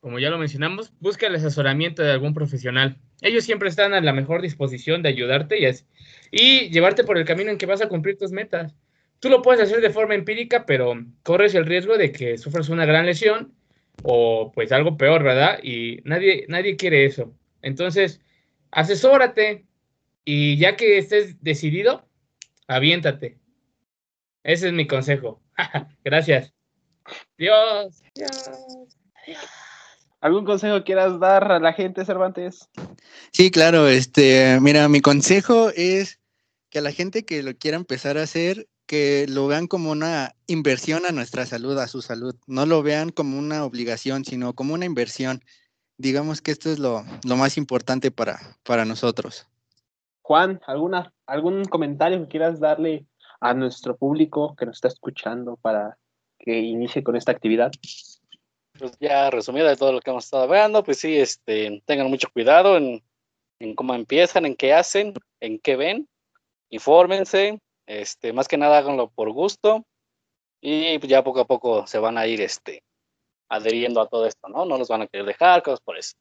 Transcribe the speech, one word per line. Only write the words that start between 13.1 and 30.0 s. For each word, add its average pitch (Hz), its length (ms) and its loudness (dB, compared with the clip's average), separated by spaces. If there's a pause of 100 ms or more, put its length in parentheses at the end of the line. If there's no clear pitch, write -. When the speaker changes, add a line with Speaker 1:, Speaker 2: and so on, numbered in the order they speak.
Speaker 1:
o, 113 500 2
pues, 113 200 -4
algo 151 240 2
peor, 147 260 4
¿verdad? 139 400 2
Y 117 400 -8
nadie, 180 460 0
nadie 180 280 -4
quiere 156 280 2
eso. 131 280 -4 (280)
Entonces, 175 600 -2 (520)
asesórate 214 920 2 (600)
y 147 320 0
ya 180 180 4
que 208 240 4
estés 196 460 -2
decidido, 160 600 -2 (640)
aviéntate. 143 720 -2 (1040)
Ese 165 240 0
es 175 60 -2
mi 160 160 -2
consejo. 131 520 -4 (160)
<laughs> - 480 -8
Gracias. 143 480 0 (880)
Dios. 208 640 2 (140)
Dios. 269 320 -12 (760)
Adiós. - 380 -20 (600)